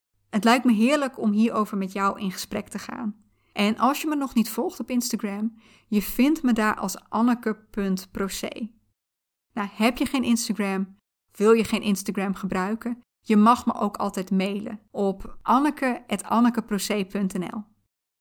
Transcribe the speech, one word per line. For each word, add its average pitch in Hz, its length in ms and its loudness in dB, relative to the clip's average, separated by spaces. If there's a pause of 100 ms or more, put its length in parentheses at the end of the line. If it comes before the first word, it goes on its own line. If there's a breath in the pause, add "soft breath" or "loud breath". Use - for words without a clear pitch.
(300)
Het 208 140 0
lijkt 233 220 4
me 247 80 6
heerlijk 254 460 2
om 220 120 2
hierover 214 460 0
met 190 140 -4
jou 196 280 -2
in 190 120 -4
gesprek - 360 -8
te 202 120 -8
gaan. - 440 -8 (300)
En 208 240 0
als 277 240 2
je 311 60 -6
me 302 80 -2
nog 277 180 -4
niet 226 160 2
volgt - 300 -4
op 233 100 -10
Instagram, 220 680 -4 (320 soft breath)
je 208 140 2
vindt 294 420 2
me 247 100 2
daar 214 220 2
als - 340 -8
anneke 233 460 0 (160)
punt 190 400 -4
proce. - 600 -8 (840)
Nou, 202 180 -6
heb 240 260 0
je 285 80 0
geen 254 180 -2
Instagram, 196 760 -2 (340)
wil 214 200 4
je 226 120 6
geen 208 180 -2
Instagram 196 520 -2
gebruiken, 202 680 -4 (180)
je 214 180 2
mag 226 280 6
me 233 80 0
ook - 240 -2
altijd 196 340 -6
mailen 196 500 -4 (100)
op 196 500 -4
anneke 269 680 2
at 185 160 -4
annekeproce 214 840 0
punt 196 240 -2
N 185 100 -4
L. 208 200 -8 (580)